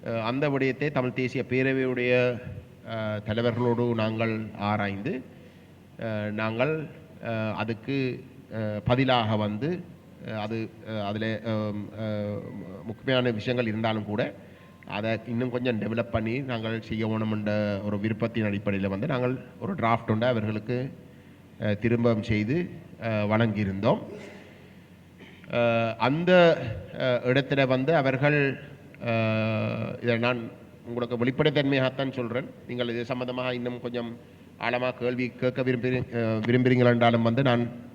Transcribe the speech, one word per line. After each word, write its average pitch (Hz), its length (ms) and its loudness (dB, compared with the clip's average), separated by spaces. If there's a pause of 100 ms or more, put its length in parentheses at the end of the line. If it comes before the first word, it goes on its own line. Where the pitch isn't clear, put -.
அஹ், 113 180 -4
அந்த 131 260 0
விடயத்தை 135 420 0
தமிழ் 127 220 0
தேசிய 127 360 -2
பேரவையுடைய, 127 880 2 (500)
அஹ், 107 360 -4
தலைவர்களோடு 117 720 2
நாங்கள் 110 520 0 (120)
ஆராய்ந்து, 104 640 -2 (760)
அஹ், 107 320 -4
நாங்கள், 117 580 -2 (360)
அஹ், 110 300 -2
அதுக்கு, 110 420 -4 (580)
அஹ், 107 300 -4
பதிலாக 123 520 4
வந்து, 107 440 -2 (460)
அஹ், 110 120 -6
அது, 110 300 -4 (200)
அஹ், 107 160 -4
அதில், 110 400 -2
அஹ், 107 300 -2 (240)
அஹ், 104 400 -4 (460)
முக்கியமான 123 460 0
விஷயங்கள் 120 360 0
இருந்தாலும் 110 380 -2
கூட 104 280 -2 (540)
அதை 107 400 -2
இன்னும் 120 240 -2
கொஞ்சம் 123 300 0
டெவலப் 113 300 -2
பண்ணி 113 280 -2
நாங்கள் 113 440 -4
செய்ய 110 240 -4
வேணும் 110 260 0
என்ற 104 520 0
ஒரு 104 140 -2
விருப்பத்தின் 110 460 -2
அடிப்படையில் 101 440 0
வந்து 98 180 -2
நாங்கள் 127 320 0 (220)
ஒரு 196 140 -4
டிராஃப்ட் 113 360 2
ஒன்றை 113 180 4
அவர்களுக்கு, 117 640 -2 (680)
அஹ், 104 180 0
திரும்பவும் 117 440 2
செய்து, 110 340 0 (460)
அஹ், 107 240 0
வழங்கியிருந்தோம். 107 720 2 (1500)
அஹ், 117 480 2
அந்த, 156 320 2 (680)
அஹ், 123 260 2
இடத்துல 135 420 4
வந்து 131 300 2
அவர்கள், 139 640 2 (460)
அஹ், 110 960 0
இதை 117 160 2
நான் 120 320 0 (360)
உங்களுக்கு 120 300 -4
வெளிப்படைத்தன்மையாகத்தான் 135 960 2
சொல்றேன். 120 360 -4 (200)
நீங்கள் 120 200 -4
இது 117 160 -4
சம்பந்தமாக 127 500 -4
இன்னும் 120 260 -6
கொஞ்சம் 120 300 -6 (480)
ஆழமா 123 400 0
கேள்வி 123 300 0
கேட்க 127 340 0
விரும்புறீ-, 127 500 0
அஹ், 110 320 0
விரும்புறீங்களா 123 420 6
என்றாலும் 117 360 6
வந்து 117 200 4
நான் 120 280 4 (240)